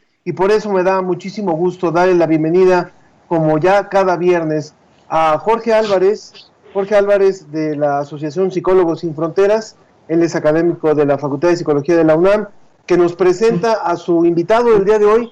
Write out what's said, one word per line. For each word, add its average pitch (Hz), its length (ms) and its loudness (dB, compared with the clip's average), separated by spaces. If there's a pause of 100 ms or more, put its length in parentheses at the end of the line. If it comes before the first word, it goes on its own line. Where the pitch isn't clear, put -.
(240)
y 175 100 -6
por 185 180 0
eso 214 200 0
me 185 120 0
da 190 180 0
muchísimo 180 520 -6
gusto 175 380 -2
darle 180 240 2
la 165 120 2
bienvenida, 170 640 2 (360)
como 160 300 0
ya 190 320 0
cada 190 260 0
viernes, 165 580 -2 (360)
a 156 280 0
Jorge 226 360 -2
Álvarez, 202 760 -2 (240)
Jorge 196 220 -4
Álvarez 196 560 0
de 156 240 -4
la 143 240 -2
Asociación 156 540 -6
Psicólogos 180 480 0
Sin 165 120 -8
Fronteras, 196 600 -2 (320)
él 165 160 0
es 165 100 -2
académico 160 640 0
de 147 100 2
la 143 120 0
Facultad 143 320 -2
de 170 80 2
Psicología 151 400 0
de 160 80 4
la 156 100 4
unam, 202 320 2 (380)
que 175 120 0
nos 175 200 2
presenta 185 560 0
a 170 240 -4
su 170 260 0
invitado 175 480 2
del 202 140 4
día 214 120 2
de 208 100 2
hoy 226 240 2